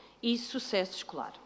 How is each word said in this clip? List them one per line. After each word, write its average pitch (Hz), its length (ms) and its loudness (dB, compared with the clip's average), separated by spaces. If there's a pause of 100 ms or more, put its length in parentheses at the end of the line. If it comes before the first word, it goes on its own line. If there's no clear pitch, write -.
(220)
e 233 140 4
sucesso 202 600 0
escolar. 127 360 -6 (140)